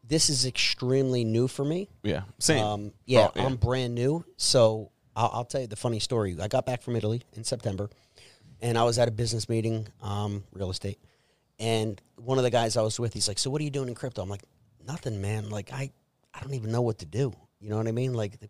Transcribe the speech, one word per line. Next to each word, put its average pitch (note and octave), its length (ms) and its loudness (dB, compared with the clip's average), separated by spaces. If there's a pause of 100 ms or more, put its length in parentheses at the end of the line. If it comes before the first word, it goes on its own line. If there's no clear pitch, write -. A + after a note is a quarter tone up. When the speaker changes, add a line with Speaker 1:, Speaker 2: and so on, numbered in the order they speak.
Speaker 1:
this D#3 240 2
is C3 160 0
extremely B2+ 760 0
new A2+ 240 2
for C#3 160 -4
me. F3 240 -2 (160)
Speaker 2:
Yeah, F2+ 180 0 (160)
same. C3+ 260 4
Speaker 1:
Um, G#2 280 -4 (120)
yeah, A#2 240 6
Speaker 2:
Oh, - 60 -2
yeah. B2 120 0
Speaker 1:
I'm C3+ 100 0
brand A#2+ 380 0
new. C#3 300 0 (120)
So, A2 560 4 (240)
I'll, A2+ 160 2
I'll A#2+ 120 -4
tell C3+ 160 -4
you B2+ 60 -6
the G#2 100 -8
funny A#2 220 0
story. G2+ 420 0
I F2+ 80 -2
got - 160 2
back B2 180 -4
from A#2+ 120 -4
Italy A2+ 280 0 (100)
in A2 100 -12
September, G2+ 480 -4 (720)
and A#2 180 0
I A#2 60 6
was A#2+ 140 2
at A#2+ 100 6
a - 20 0
business A2+ 380 -2
meeting, A2+ 400 0 (120)
um, G2+ 520 -4
real F#2 180 -6
estate, G2 300 -6 (580)
and A2 420 0 (160)
one C3 220 0
of B2+ 60 4
the B2 60 4
guys A#2 260 2
I A2 60 4
was A2 180 0
with, A#2 120 -2
he's G#2 140 -2
like, G2+ 140 -4
"So C3+ 100 -2
what D3 100 -2
are D3+ 40 -2
you D3 60 -2
doing C3+ 180 -4
in A#2+ 80 -6
crypto?" A#2+ 260 -8
I'm F#2 60 -6
like, G2 160 -8 (420)
"Nothing, A#2 340 -6
man. G#2+ 300 -4
Like, G2+ 220 -8
I, C3+ 180 -6 (420)
I - 80 -16
don't C#3 140 -8
even A2 160 -4
know A#2 120 2
what A2 180 0
to E2+ 60 -12
do." A2+ 260 -2 (260)
You G#2 120 -12
know G#2+ 80 0
what A2+ 100 0
I A2+ 40 -2
mean? B2+ 200 -2
Like, G#2+ 260 -4 (120)